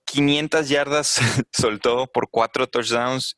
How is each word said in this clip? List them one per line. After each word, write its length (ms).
quinientas 640
yardas 520
<laughs> 340
soltó 540
por 220
cuatro 380
touchdowns 720